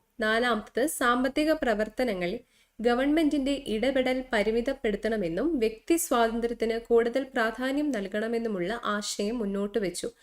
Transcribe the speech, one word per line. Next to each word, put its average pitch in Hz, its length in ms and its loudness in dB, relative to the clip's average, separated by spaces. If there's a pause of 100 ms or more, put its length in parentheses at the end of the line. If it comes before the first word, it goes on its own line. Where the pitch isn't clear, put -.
(200)
നാലാമത്തത്, 226 680 0
സാമ്പത്തിക 269 640 2
പ്രവർത്തനങ്ങളിൽ 220 880 0 (420)
ഗവൺമെന്റിന്റെ 277 880 2
ഇടപെടൽ 254 560 0 (100)
പരിമിതപ്പെടുത്തണമെന്നും 220 1300 0
വ്യക്തി 226 380 0
സ്വാതന്ത്ര്യത്തിന് 233 800 0
കൂടുതൽ 233 440 2
പ്രാധാന്യം 262 680 -2
നൽകണമെന്നുമുള്ള 214 920 -2
ആശയം 208 560 -2
മുന്നോട്ട് 202 380 -2
വെച്ചു. 175 340 -4 (120)